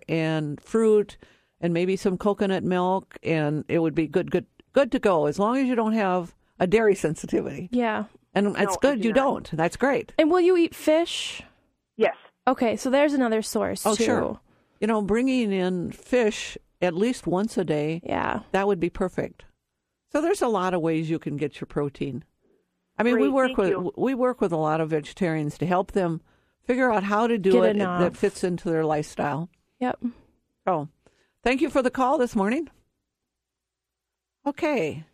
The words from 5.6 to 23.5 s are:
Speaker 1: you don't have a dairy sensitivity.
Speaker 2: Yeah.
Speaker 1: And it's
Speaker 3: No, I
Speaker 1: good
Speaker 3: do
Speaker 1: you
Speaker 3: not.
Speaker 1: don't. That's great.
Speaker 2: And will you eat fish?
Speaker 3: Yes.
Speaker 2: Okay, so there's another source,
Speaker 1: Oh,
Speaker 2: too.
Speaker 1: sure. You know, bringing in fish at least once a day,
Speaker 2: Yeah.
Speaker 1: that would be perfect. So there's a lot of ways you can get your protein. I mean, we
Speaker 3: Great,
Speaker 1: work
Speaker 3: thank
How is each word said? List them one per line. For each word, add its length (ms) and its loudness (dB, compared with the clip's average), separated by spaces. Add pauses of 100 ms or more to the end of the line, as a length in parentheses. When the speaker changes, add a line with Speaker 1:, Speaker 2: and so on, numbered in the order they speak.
Speaker 1:
you 80 0
don't 180 0
have 400 -2 (260)
a 80 2
dairy 280 4
sensitivity. 760 -4
Speaker 2:
Yeah. 340 -2 (280)
Speaker 1:
And 140 2
it's 100 -2
Speaker 3:
No, 60 2
I 180 0
Speaker 1:
good 200 2
Speaker 3:
do 80 2
Speaker 1:
you 40 0
Speaker 3:
not. 80 4
Speaker 1:
don't. 320 -2
That's 220 0
great. 420 -2
Speaker 2:
And 140 4
will 80 4
you 180 6
eat 160 2
fish? 680 0 (560)
Speaker 3:
Yes. 180 2 (320)
Speaker 2:
Okay, 300 0
so 120 -4
there's 240 4
another 280 0
source, 440 -4
Speaker 1:
Oh, 80 2
Speaker 2:
too. 120 0
Speaker 1:
sure. 340 -2 (400)
You 80 -2
know, 140 0
bringing 500 0
in 400 -2
fish 680 -2 (240)
at 140 0
least 320 -2
once 300 -2
a 80 0
day, 380 -2
Speaker 2:
Yeah. 360 -2 (140)
Speaker 1:
that 140 0
would 120 0
be 100 0
perfect. 540 -6 (680)
So 100 0
there's 200 0
a 60 0
lot 260 0
of 80 0
ways 280 -2
you 100 -2
can 180 -8
get 220 -6
your 80 -10
protein. 560 -6 (720)
I 60 0
mean, 120 4
we 80 2
Speaker 3:
Great, 100 2
Speaker 1:
work 140 2
Speaker 3:
thank 100 -2